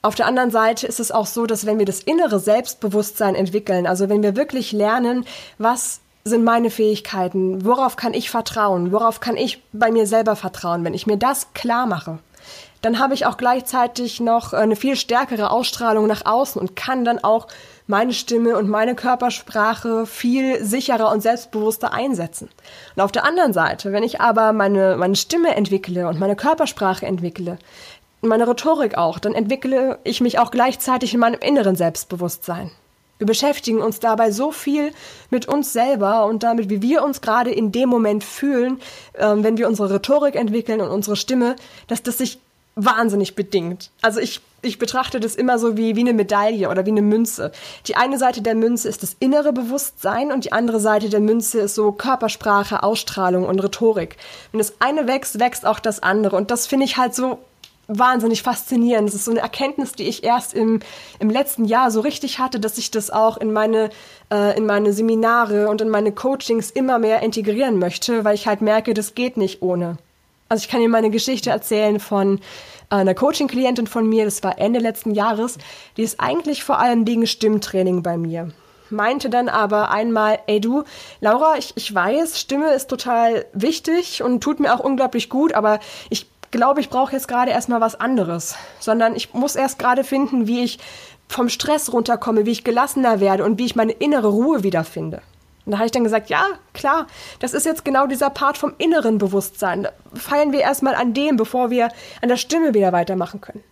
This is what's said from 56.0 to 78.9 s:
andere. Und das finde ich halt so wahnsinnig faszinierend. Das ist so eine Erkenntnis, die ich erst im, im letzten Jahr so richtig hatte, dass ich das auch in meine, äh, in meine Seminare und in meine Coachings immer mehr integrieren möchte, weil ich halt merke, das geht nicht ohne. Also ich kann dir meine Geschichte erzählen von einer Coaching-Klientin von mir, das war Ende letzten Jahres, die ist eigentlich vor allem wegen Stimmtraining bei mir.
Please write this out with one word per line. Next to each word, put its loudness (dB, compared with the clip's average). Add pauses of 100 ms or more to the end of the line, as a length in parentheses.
andere. 2
Und 0
das -2
finde 2
ich -4
halt 0
so -2 (500)
wahnsinnig 2
faszinierend. 2
Das -6
ist -6
so -2
eine 0
Erkenntnis, -4
die -10
ich -4
erst 0
im, 2 (400)
im 2
letzten 0
Jahr 2
so 2
richtig -4
hatte, -4
dass -4
ich -6
das -4
auch 2
in -2
meine, 2 (420)
äh, 2
in 0
meine 2
Seminare 2
und 0
in 0
meine 2
Coachings -2
immer 2
mehr 2
integrieren 0
möchte, -2
weil 2
ich -4
halt 0
merke, 2
das -4
geht -4
nicht -2
ohne. -2 (520)
Also 0
ich -14
kann 0
dir 4
meine 4
Geschichte -2
erzählen 0
von 0 (500)
einer 2
Coaching-Klientin 0
von 0
mir, 2
das -4
war -2
Ende 2
letzten -2
Jahres, -2 (400)
die 0
ist -6
eigentlich -2
vor 0
allem 2
wegen 2
Stimmtraining 0
bei -4
mir. -6 (400)